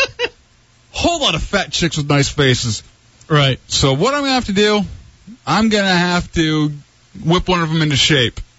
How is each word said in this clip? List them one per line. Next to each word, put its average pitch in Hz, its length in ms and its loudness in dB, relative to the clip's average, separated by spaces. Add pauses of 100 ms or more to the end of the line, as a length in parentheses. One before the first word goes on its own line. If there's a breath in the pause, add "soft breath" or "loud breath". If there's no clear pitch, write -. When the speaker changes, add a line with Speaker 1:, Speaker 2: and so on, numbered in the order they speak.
Speaker 1:
<laughs> - 880 -10
Speaker 2:
Whole 339 300 -2
lot 208 140 0
of - 80 -4
fat 175 300 -2
chicks - 240 -2
with 147 120 -4
nice 143 200 2
faces. 123 540 0 (460)
Speaker 1:
Right. 139 400 2
Speaker 2:
So 139 240 2
what 196 220 2
I'm 285 80 0
gonna 277 100 0
have 254 140 0
to 214 60 -4
do, 208 280 2 (640)
I'm 202 220 2
gonna 208 180 2 (100)
have 175 360 0
to 156 400 0 (520)
whip 175 220 2
one 180 160 0
of 160 80 -2
'em 160 120 0
into 151 140 0
shape. 127 440 0 (180)